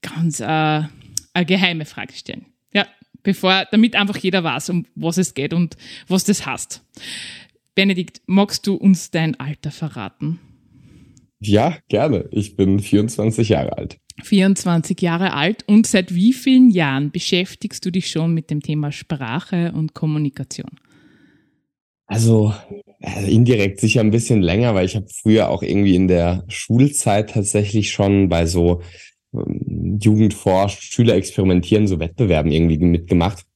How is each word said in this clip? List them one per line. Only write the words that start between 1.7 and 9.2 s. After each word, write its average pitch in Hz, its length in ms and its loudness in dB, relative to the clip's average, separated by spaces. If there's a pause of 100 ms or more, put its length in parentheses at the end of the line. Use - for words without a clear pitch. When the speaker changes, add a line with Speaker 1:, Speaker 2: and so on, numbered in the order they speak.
Speaker 1:
Frage - 300 -16
stellen. - 320 -16 (260)
Ja, 202 140 0 (360)
bevor, 190 480 0
damit 220 260 2
einfach 202 200 -2
jeder 185 280 -2
weiß, 143 260 -6
um 180 240 -4
was 165 240 -4
es 185 160 -2
geht 143 180 -6
und 165 240 -2 (300)
was 185 180 -2
das - 220 -2
heißt. - 360 -12 (920)
Benedikt, 190 500 0
magst 196 420 0
du 196 80 0
uns 190 360 2
dein 160 280 -2